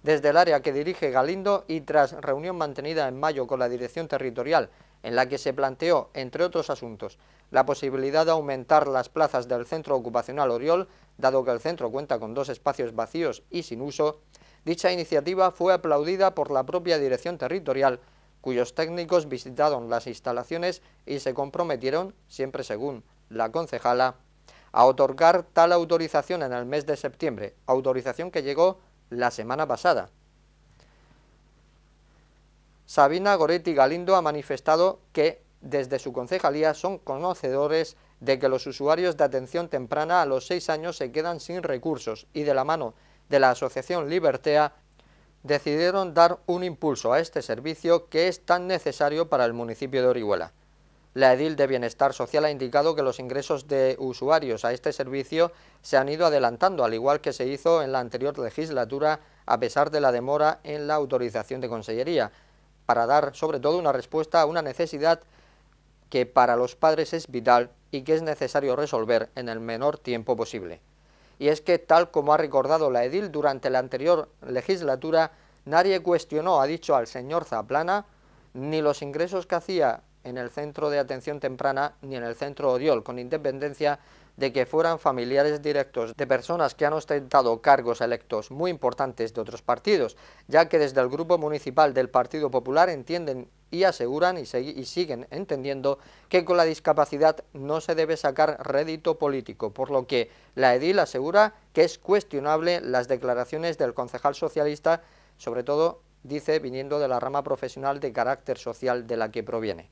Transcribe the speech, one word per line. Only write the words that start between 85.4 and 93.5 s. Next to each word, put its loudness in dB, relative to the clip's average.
directos -2
de -4
personas 0
que -2
han 2
ostentado 0
cargos 4
electos -4
muy -4
importantes -4
de -8
otros -10
partidos, 0
ya 6
que 2
desde 2
el 2
Grupo 0
Municipal 0
del 0
Partido 0
Popular 2
entienden -6